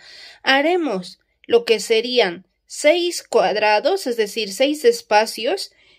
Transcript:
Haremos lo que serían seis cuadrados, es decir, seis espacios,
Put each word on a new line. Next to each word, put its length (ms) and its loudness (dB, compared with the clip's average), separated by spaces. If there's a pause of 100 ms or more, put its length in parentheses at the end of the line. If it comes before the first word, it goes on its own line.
(420)
Haremos 800 0 (260)
lo 180 2
que 140 2
serían 680 0 (220)
seis 560 0
cuadrados, 840 0
es 80 -4
decir, 360 -4
seis 320 -2
espacios, 880 0 (260)